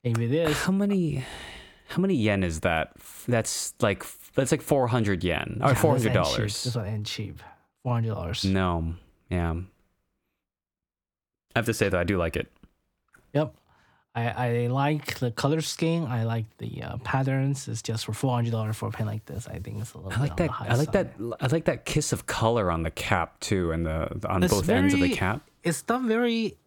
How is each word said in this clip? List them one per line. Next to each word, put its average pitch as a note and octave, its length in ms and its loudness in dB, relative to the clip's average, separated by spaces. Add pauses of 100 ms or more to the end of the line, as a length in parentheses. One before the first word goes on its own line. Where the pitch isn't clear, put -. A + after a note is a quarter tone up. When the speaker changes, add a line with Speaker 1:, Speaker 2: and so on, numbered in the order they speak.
Speaker 1:
If A#2 140 0
it A#2+ 140 0
is, D3+ 260 2
Speaker 2:
How F#3 140 0
many, F#3 520 0 (640)
how - 140 -2
many G3 120 4
yen G#2 280 4
is E2 180 0
that? D#2+ 360 0
F-, - 320 -20
that's - 520 -2
like, G2+ 220 2
f-, - 320 -16
that's - 180 2
like D#3 100 2
four C3+ 260 4
hundred G#2 360 2
yen - 380 -2
or C3+ 60 4
Speaker 1:
Yeah, C#3 40 6
that's - 0 -
ain't A#2+ 40 4
cheap. - 60 2
Speaker 2:
four D#3 140 6
hundred A2 160 2
dollars. G2 520 0
Speaker 1:
This A#2+ 120 -4
one G#2 100 -2
ain't G#2+ 200 -4
cheap. - 360 -10 (400)
Four B2 120 0
hundred A2+ 200 0
dollars. F2 300 -4
Speaker 2:
No, F2 500 2 (360)
yeah. E2+ 240 0 (2000)
I B2 40 4
have A2 80 2
to A2+ 80 2
say G2+ 140 2
though, F2+ 120 4
I F2 40 2
do F#2+ 140 2
like E2 180 0
it. - 140 -4 (800)
Speaker 1:
Yep. D3 220 0 (640)
I, A#2 120 0 (340)
I A#2+ 40 0
like C#3 540 0
the B2 100 0
color D3 300 0
scheme. E3 460 -2
I A2+ 180 -2
like A2+ 200 -2 (140)
the, A#2+ 240 -8
uh, - 160 -10
patterns. C3+ 680 0
It's A2+ 140 -6
just A2 220 -4
for A2 80 -6
four B2 220 0
hundred A#2 180 0
dollars A2 240 -2
for G#2+ 120 -6
a - 20 -6
pen A2 160 -4
like G#2+ 180 -6
this, - 240 -10
I - 100 -10
think G#2 220 -8
it's - 140 -10
a - 40 -16
little F#2+ 140 -10
Speaker 2:
I A#2 120 0
like - 120 -4
Speaker 1:
bit - 60 0
on - 60 2
the - 40 -4
Speaker 2:
that. - 0 -
Speaker 1:
high - 160 -8
Speaker 2:
I A#2 80 2
like D3+ 160 2
Speaker 1:
side. - 260 0
Speaker 2:
that. A#2 220 -6
I B2+ 60 0
like D#3 200 2
that B2+ 200 0
kiss - 260 0
of - 140 -4
color A2+ 440 2
on E2 120 0
the D#2+ 80 -2
cap - 500 -2
too, F2+ 320 0
and E2 140 0
the, D#2+ 420 -2
on F#2 140 4
Speaker 1:
It's - 100 4
Speaker 2:
both - 160 2
ends C4+ 260 4
of C#4 60 2
the C#4 60 4
Speaker 1:
very, B3+ 100 0
Speaker 2:
cap. G#2+ 260 0 (200)
Speaker 1:
it's - 260 -2
not B3 140 2
very A3+ 540 0 (100)